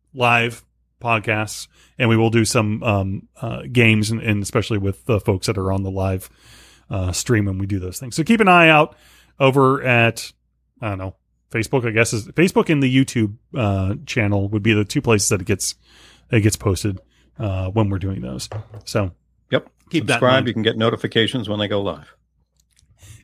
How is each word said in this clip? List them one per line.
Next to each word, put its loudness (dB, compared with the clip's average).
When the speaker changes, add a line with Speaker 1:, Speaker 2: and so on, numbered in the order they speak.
Speaker 1:
live 0
podcasts, -4
and 2
we 4
will 4
do 4
some, -2
um, -2
uh, -8
games, 4
and, -4
and 0
especially -2
with -6
the 0
folks -2
that -2
are -2
on -2
the -6
live, -4
uh, -4
stream 0
when -4
we -4
do -4
those -10
things. -14
So -2
keep 4
an 4
eye 8
out 4
over 4
at, 2
I -6
don't -4
know, -10
Facebook, -2
I -2
guess 2
is, -4
Facebook 2
and 2
the 2
YouTube, 2
uh, 0
channel -2
would -2
be 4
the 2
two -4
places 0
that 0
it -8
gets, -4
it 4
gets 2
posted, -4
uh, -4
when 0
we're -4
doing -6
those. -10
So -4
Speaker 2:
Yep. -4
Speaker 1:
keep -2
that 0
in 2
Speaker 2:
Subscribe. 2
Speaker 1:
mind. 2
Speaker 2:
You -4
can -4
get 0
notifications -2
when -4
they -2
go -2
live. -8